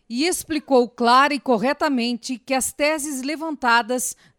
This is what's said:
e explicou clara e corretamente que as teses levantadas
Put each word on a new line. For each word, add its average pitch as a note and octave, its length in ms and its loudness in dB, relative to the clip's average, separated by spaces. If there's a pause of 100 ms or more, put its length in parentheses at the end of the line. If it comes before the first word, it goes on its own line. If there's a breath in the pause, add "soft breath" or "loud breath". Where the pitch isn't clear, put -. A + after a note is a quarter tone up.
e B3 160 -2
explicou C#4 640 0
clara C4 460 4
e B3+ 40 -4
corretamente B3 1000 -2
que - 160 -4
as - 180 -2
teses D4 480 -2
levantadas B3+ 920 -2 (240 soft breath)